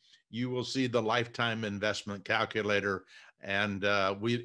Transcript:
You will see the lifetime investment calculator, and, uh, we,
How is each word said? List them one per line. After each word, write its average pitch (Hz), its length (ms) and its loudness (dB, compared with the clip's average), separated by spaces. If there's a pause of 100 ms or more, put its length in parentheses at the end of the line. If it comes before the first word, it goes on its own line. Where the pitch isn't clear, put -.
(300)
You 123 180 -2
will 123 160 -2
see 131 220 0
the 117 160 2
lifetime 117 640 0
investment 101 600 -2
calculator, 104 800 2 (380)
and, 98 420 -2
uh, 101 340 2
we, 117 260 0